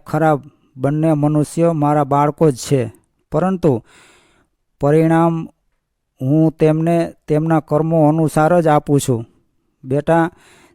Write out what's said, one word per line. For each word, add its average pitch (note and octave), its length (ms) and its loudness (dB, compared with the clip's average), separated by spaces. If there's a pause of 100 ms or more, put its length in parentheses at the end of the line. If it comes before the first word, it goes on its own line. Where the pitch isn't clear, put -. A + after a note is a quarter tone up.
ખરાબ D#3 360 0 (340)
બંને D3+ 360 0
મનુષ્ય D3+ 600 0
મારા D3 320 0
બાળકો D3 460 0
જ B2 60 -2
છે, A#2+ 360 -4 (400)
પરંતુ E3 520 -2 (960)
પરિણામ E3 680 0 (760)
હું D#3 300 2
તેમને D#3+ 600 0 (160)
તેમના D#3 320 0
કર્મો D#3 480 0
અનુસાર D#3+ 520 0
જ E3 60 0
આપું D3 340 0
છું. A#2 240 -4 (600)
બેટા, E3 460 0 (440)